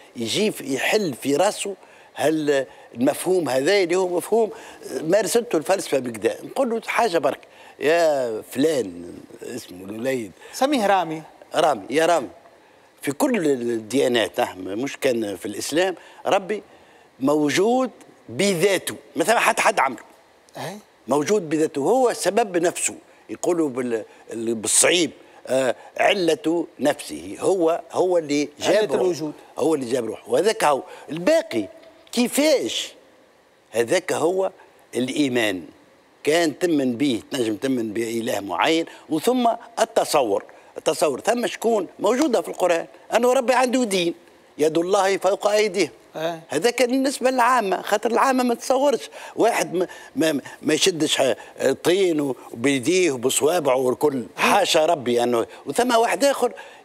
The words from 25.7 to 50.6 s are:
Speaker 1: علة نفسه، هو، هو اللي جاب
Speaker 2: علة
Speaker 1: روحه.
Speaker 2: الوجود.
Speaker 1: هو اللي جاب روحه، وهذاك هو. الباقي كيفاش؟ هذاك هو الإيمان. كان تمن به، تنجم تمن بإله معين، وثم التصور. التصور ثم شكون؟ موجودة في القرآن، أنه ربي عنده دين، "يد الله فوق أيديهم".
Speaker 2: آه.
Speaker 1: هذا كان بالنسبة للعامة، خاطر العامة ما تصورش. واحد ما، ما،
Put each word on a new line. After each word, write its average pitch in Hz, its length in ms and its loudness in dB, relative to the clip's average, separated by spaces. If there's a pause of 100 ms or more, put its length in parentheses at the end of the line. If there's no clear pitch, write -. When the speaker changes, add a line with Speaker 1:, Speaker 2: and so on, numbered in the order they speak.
Speaker 1:
علة 160 720 2 (140)
نفسه، 135 600 -4
هو، 165 400 2 (120)
هو 180 260 2
اللي 147 300 0 (120)
جاب 170 160 2
Speaker 2:
علة 214 100 2
Speaker 1:
روحه. 135 80 -2
Speaker 2:
الوجود. 151 380 -2 (260)
Speaker 1:
هو 156 160 2
اللي 135 120 -2
جاب 120 180 -2
روحه، 107 240 -8
وهذاك 185 360 2
هو. 147 180 2 (280)
الباقي 175 580 0 (440)
كيفاش؟ 247 840 0 (760)
هذاك 120 420 0
هو 185 380 0 (440)
الإيمان. 123 680 0 (640)
كان 160 340 2
تمن 143 380 2
به، 120 340 0
تنجم 113 260 -2
تمن 120 360 -2
بإله 113 480 -4
معين، 110 460 0 (240)
وثم 233 380 0 (320)
التصور. 139 640 0 (340)
التصور 151 420 0
ثم 233 260 0
شكون؟ 208 400 -2 (120)
موجودة 233 440 2
في 190 60 -12
القرآن، 170 380 0 (300)
أنه 247 160 4
ربي 254 200 2
عنده 247 320 2
دين، 180 300 0 (440)
"يد 156 200 2
الله 190 380 2
فوق 190 300 0
أيديهم". 208 440 0 (260)
Speaker 2:
آه. 160 320 -6
Speaker 1:
هذا 165 220 0
كان 240 200 2
بالنسبة 262 400 0
للعامة، 233 520 2
خاطر 214 280 -2
العامة 254 340 2
ما 240 100 0
تصورش. 262 560 0 (260)
واحد 175 380 2
ما، 180 120 0 (300)
ما، 151 240 0 (220)